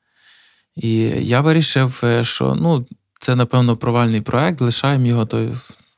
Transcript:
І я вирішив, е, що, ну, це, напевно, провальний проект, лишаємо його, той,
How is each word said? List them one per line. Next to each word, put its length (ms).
І 160
я 200
вирішив, 640
е, 200
що, 320
ну, 320
це, 160
напевно, 420
провальний 440
проект, 400
лишаємо 440
його, 200
той, 240